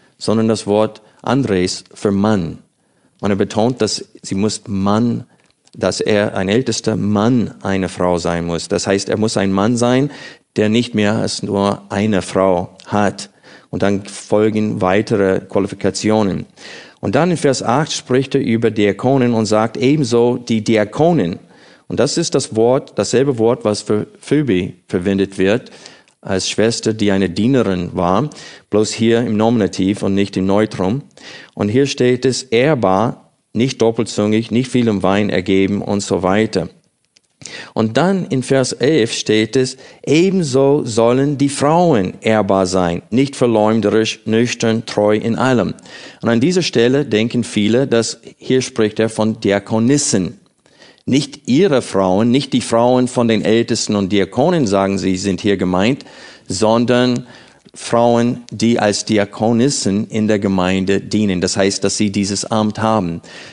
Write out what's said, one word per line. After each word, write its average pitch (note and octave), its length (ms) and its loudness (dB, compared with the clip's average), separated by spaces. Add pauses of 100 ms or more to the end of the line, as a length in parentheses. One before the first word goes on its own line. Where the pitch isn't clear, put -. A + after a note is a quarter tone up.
(180)
sondern A2 300 0
das G#2+ 180 -2
Wort G#2+ 340 0 (220)
Andres G2 640 0 (100)
für - 160 -2
Mann. G2 480 0 (600)
Und G2+ 100 -2
er G2+ 60 0
betont, G#2+ 440 0
dass - 240 -4 (160)
sie - 140 -10
muss G2+ 320 -2
Mann, A2 580 0 (480)
dass F#2 300 -2
er G#2 340 0
ein F#2+ 140 -2
ältester A2+ 460 -2
Mann G#2 640 0
einer F#2+ 260 -2
Frau F2+ 300 -2
sein E2+ 260 -4
muss. E2+ 240 -6
Das F#2 180 -2
heißt, G2 220 0
er G2 80 -2
muss A2 220 -2
ein G2 140 0
Mann G#2+ 260 0
sein, B2+ 320 0 (460)
der G#2+ 120 2
nicht A#2+ 260 0
mehr G#2 200 0
als G2+ 280 -4
nur G2+ 460 -2
eine G2+ 320 0
Frau F#2 560 0 (100)
hat. G#2 440 -2 (400)
Und - 120 -8
dann G2 220 0
folgen G#2+ 800 -2
weitere F#2+ 580 0
Qualifikationen. G2 1040 -2 (560)
Und G2 140 -2
dann E3 160 2
in E3+ 80 0
Vers C3+ 240 0
acht B2 300 0
spricht C3 420 -2
er C3+ 80 0
über A2+ 280 0
Diakonen A#2+ 640 2
und A2+ 140 0
sagt, G#2+ 320 0
ebenso A#2+ 580 2
die A#2 260 -2
Diakonen. G#2+ 760 2 (480)
Und - 120 -6
das C3 200 0
ist E3+ 160 -2
das C3+ 200 -2
Wort, A#2+ 420 2
dasselbe A#2+ 420 0
Wort, A#2 260 0
was G#2 180 -2
für G#2+ 240 -2 (120)
Phoebe A#2+ 560 0 (120)
verwendet G2 520 -2
wird, G2+ 320 0 (500)
als F#2+ 280 -4
Schwester, A2+ 440 0
die G#2+ 180 -2
eine F#2+ 200 0
Dienerin G2 640 0
war, F#2 360 0 (380)
bloß G#2+ 240 0
hier A2+ 280 2
im A#2 160 -2
Nominativ G#2 640 0
und G2 120 0
nicht G2 220 -2
im F#2+ 100 0
Neutrum. G#2 560 0 (520)
Und G#2 140 -2
hier B2+ 180 2
steht B2 380 0
es, B2+ 180 0
ehrbar, A2+ 880 0 (220)
nicht B2+ 300 -2
doppelzüngig, A2 680 0
nicht A#2+ 200 -2
viel B2 160 2
im G2+ 160 0
Wein G2 280 2
ergeben F#2+ 520 0
und G2+ 180 -2
so F2+ 220 -4
weiter. F#2+ 460 0 (1040)
Und A2+ 240 -2
dann F3+ 300 0
in C3 160 -2
Vers C3 300 0
elf A#2+ 400 0
steht A2 440 0
es, C3 220 -2 (260)
ebenso D3 800 2
sollen B2 540 2
die C#3+ 100 2
Frauen C#3+ 720 2
ehrbar G2+ 460 2
sein, F2 440 0
nicht C#3 240 0
verleumderisch, A2 920 2
nüchtern, A2+ 580 0
treu G#2 320 0
in A2 200 -2
allem. A#2+ 360 0 (480)
Und G#2+ 80 -2
an A2+ 120 2
dieser F3 220 2
Stelle B2+ 440 2
denken A2+ 360 0
viele, G#2+ 440 0
dass A#2 340 0 (160)
hier C3 240 0
spricht A2 400 -2
er A2+ 80 2
von A2 320 -4
Diakonissen. A2 960 0 (680)
Nicht - 420 -2
ihre C#3 320 4
Frauen, G2 500 2
nicht C#3 220 0
die B2+ 80 2
Frauen B2 480 2
von A#2+ 180 0
den A2+ 160 2
Ältesten A2 540 0
und G2 160 -2
Diakonen, B2+ 540 2
sagen G2 320 0
sie, F#2 180 0
sind F#2 240 -2
hier G2+ 160 0
gemeint, F#2 480 0 (420)
sondern A#2+ 800 0 (460)
Frauen, A#2 800 2
die A2+ 300 0
als G#2 260 0
Diakonissen A2 1040 0
in G#2+ 200 -2
der G#2+ 120 0
Gemeinde F#2+ 600 0
dienen. G2+ 400 -2
Das F2+ 160 -2
heißt, G2 260 0
dass G2 140 -2
sie G#2+ 140 0
dieses G2 340 -4
Amt G#2+ 360 -2
haben. G2+ 420 -2 (300)